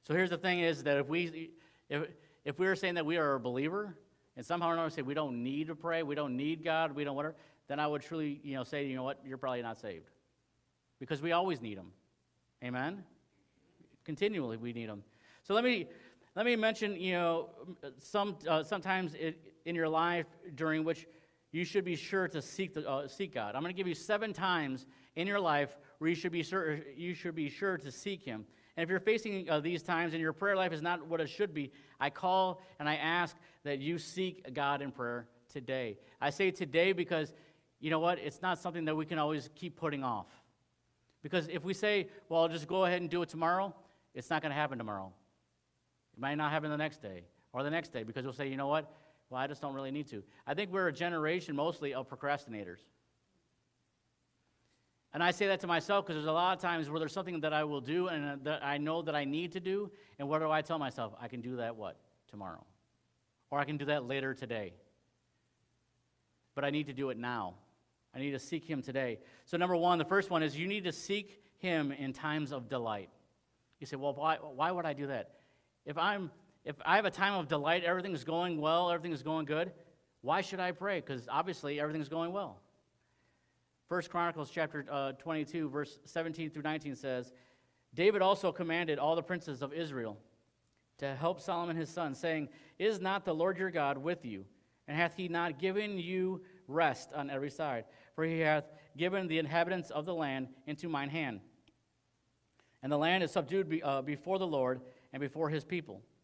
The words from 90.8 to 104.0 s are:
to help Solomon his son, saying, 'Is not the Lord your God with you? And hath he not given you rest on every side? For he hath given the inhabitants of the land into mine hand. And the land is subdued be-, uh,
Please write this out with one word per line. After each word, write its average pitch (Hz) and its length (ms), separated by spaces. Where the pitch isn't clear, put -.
to 139 180
help 170 240
Solomon 170 360
his 160 140
son, 160 240
saying, 156 340
'Is 202 240
not 190 240
the 165 80
Lord 170 240
your 185 140
God 143 260
with 165 260
you? 101 220
And 147 100
hath 170 180
he 180 140
not 170 300
given 196 380
you 185 480
rest 143 460
on 143 160
every 139 200
side? 135 360
For 160 100
he 165 140
hath 151 320
given 185 320
the 160 120
inhabitants 170 520
of 151 140
the 180 80
land 135 400
into 151 200
mine 139 220
hand. 135 320
And 139 100
the 147 60
land 175 260
is 151 80
subdued 170 380
be-, 160 120
uh, 139 200